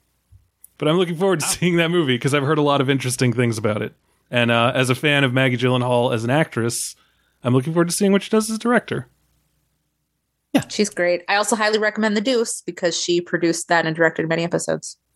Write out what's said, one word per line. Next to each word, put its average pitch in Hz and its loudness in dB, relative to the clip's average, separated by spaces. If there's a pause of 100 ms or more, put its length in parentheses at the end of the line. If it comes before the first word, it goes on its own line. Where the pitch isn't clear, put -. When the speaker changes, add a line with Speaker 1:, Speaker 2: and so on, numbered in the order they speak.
(760)
Speaker 1:
But 147 0
I'm 165 2
looking 175 0
forward 180 0
to 143 -4
Speaker 2:
Ah. 175 -6
Speaker 1:
seeing 170 0
that 165 2
movie 151 2
'cause 139 0
I've 143 2
heard 151 0
a 147 0
lot 143 2
of 127 2
interesting 127 0
things 117 0
about 107 -2
it. - -8 (360)
And, 120 0
uh, 117 4
as 127 2
a 127 2
fan 143 2
of 127 2
Maggie 131 2
Gyllenhaal 123 0
as 113 -2
an 120 -2
actress, 120 -2 (480)
I'm 123 2
looking 131 0
forward 170 2
to 175 -6
seeing 196 2
what 196 2
she - -14
does 220 0
as 220 -6
a - -8
director. - -2 (1500)
Speaker 2:
Yeah. - 2
Speaker 3:
She's 208 -2
great. 175 -2
I 196 0
also 214 0
highly 214 0
recommend 214 0
The 214 0
Deuce 233 -2
because 170 -4
she 175 0
produced 165 -2
that 165 2
and 160 -2
directed 160 0
many 165 -2
episodes. 165 -4 (180)